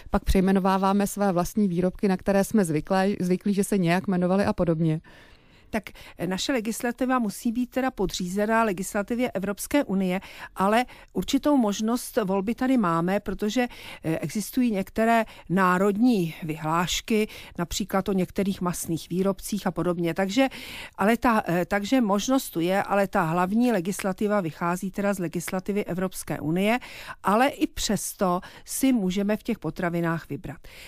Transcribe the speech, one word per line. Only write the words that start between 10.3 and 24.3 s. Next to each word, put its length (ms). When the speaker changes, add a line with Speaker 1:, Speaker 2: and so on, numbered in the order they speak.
Speaker 2:
ale 280
určitou 440
možnost 680
volby 300
tady 220
máme, 440
protože, 460
eh, 140
existují 520
některé 540
národní 920
vyhlášky, 840
například 500
o 40
některých 480
masných 480
výrobcích 580
a 40
podobně. 440
Takže, 340
ale 180
ta, 300
eh, 180
takže 360
možnost 500
tu 100
je, 220
ale 260
ta 140
hlavní 500
legislativa 680